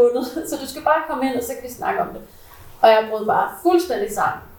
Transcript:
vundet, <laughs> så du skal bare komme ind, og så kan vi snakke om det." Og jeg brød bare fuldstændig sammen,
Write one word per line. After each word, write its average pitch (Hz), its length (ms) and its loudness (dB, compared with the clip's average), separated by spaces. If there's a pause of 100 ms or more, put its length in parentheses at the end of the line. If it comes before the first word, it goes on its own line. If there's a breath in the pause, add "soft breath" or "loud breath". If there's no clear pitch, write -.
vundet, 240 240 4 (120)
<laughs> 320 140 -6
så 320 120 -4
du 269 40 -10
skal - 160 -12
bare 302 260 2
komme 262 180 -2
ind, 254 100 -2
og 233 80 -2
så 262 100 -6
kan - 140 -12
vi - 120 -14
snakke - 200 -2
om - 80 -4
det." - 140 -12 (600 loud breath)
Og 226 60 8
jeg 220 220 6
brød 214 160 -4
bare 165 220 2 (140)
fuldstændig 294 520 2
sammen, - 260 -2 (180)